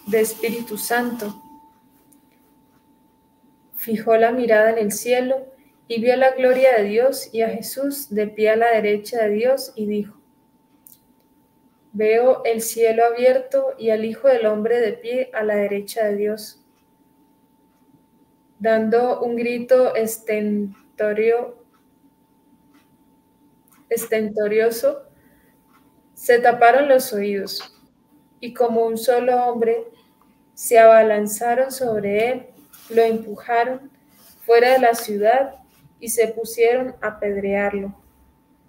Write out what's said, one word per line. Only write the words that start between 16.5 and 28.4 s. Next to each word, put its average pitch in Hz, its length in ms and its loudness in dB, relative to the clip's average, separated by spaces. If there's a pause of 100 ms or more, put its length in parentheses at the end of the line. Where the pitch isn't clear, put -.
Dando 226 600 0
un 240 140 -2
grito 240 600 0
estentorio-, 214 1600 -4 (2250)
estentorioso, 220 1120 -2 (1120)
se 240 260 2
taparon 240 480 4
los 254 260 2
oídos 202 680 -8 (580)
y 240 140 -14